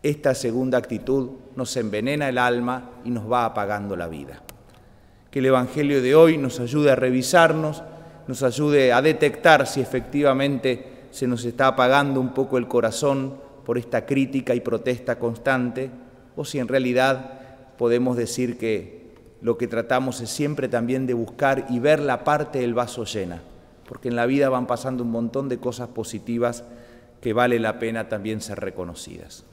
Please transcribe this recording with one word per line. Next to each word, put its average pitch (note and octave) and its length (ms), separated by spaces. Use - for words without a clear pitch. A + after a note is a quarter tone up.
Esta D3 320
segunda B2+ 460
actitud B2+ 520
nos B2+ 200
envenena B2 520
el B2 100
alma B2 520
y A#2+ 60
nos A2 200
va A#2+ 140
apagando G#2 520
la E2+ 100
vida. C#2+ 380
Que C#3 120
el B2+ 60
Evangelio C3 540
de B2+ 140
hoy D#3+ 240
nos C3 220
ayude C#3 320
a - 20
revisarnos, D3+ 880
nos C3 160
ayude C3+ 480
a B2 100
detectar D3+ 640
si - 140
efectivamente C3+ 1300
se - 160
nos A#2 180
está A#2+ 220
apagando C3+ 540
un B2+ 120
poco C3 260
el A#2 100
corazón C3+ 720
por A#2+ 100
esta A#2+ 300
crítica C3+ 480
y B2 60
protesta A#2+ 580
constante, B2 720
o D3+ 80
si C#3 160
en A#2+ 80
realidad B2+ 1080
podemos A#2+ 400
decir A#2+ 400
que G#2+ 540
lo A#2 160
que B2 80
tratamos A#2+ 540
es A2+ 100
siempre C#3+ 380
también A#2+ 400
de B2 60
buscar C3 560
y B2 100
ver A#2+ 180
la C3+ 240
parte D3 380
del A#2+ 120
vaso A#2+ 320
llena, F2+ 380
porque - 220
en A#2+ 80
la A#2+ 120
vida C#3 220
van B2 200
pasando B2 340
un A#2 80
montón A#2 380
de B2 100
cosas B2 300
positivas A#2 720
que A#2 120
vale A#2+ 260
la A2 220
pena A2+ 280
también G#2+ 320
ser G2 200
reconocidas. F2 920